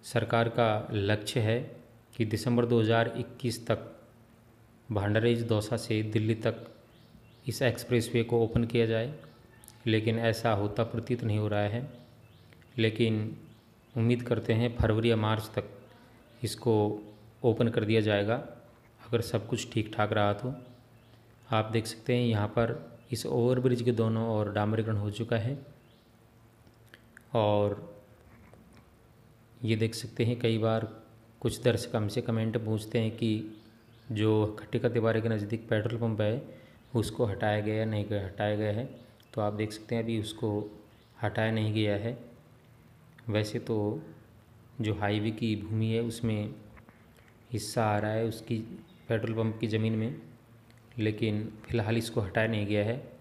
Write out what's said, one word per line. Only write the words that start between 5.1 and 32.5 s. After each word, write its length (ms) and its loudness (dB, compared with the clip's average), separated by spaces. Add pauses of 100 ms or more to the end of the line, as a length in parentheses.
दौसा 340 0
से 260 -2
दिल्ली 320 0
तक 360 -4 (800)
इस 140 -4
एक्सप्रेसवे 600 2
को 220 2
ओपन 200 2
किया 220 2
जाए, 280 -2 (720)
लेकिन 320 2
ऐसा 340 2
होता 300 0
प्रतीत 420 -4
नहीं 140 2
हो 100 0
रहा 140 0
है। 300 -2 (840)
लेकिन 580 0 (600)
उम्मीद 260 2
करते 300 0
हैं 240 2
फरवरी 340 4
या 60 4
मार्च 380 0
तक 100 -2 (800)
इसको 580 0 (420)
ओपन 240 4
कर 160 0
दिया 160 4
जाएगा, 340 2 (720)
अगर 120 0
सब 280 -4
कुछ 240 -4
ठीक 240 -2
ठाक 160 2
रहा 200 4
तो। 220 -6 (960)
आप 200 0
देख 160 0
सकते 300 -2
हैं, 100 2
यहाँ 220 2
पर 500 -2 (140)
इस 140 -6
ओवरब्रिज 560 2
के 100 2
दोनों 360 2
ओर 240 0
डामरीकरण 440 0
हो 140 -2
चुका 260 -2
है। 300 -4 (1700)
और 640 2 (1700)
ये 120 2
देख 180 0
सकते 300 -2
हैं, 140 0
कई 200 2
बार 440 0 (380)
कुछ 220 -2
दर्शक 340 0
हमसे 240 -2
comment 360 -2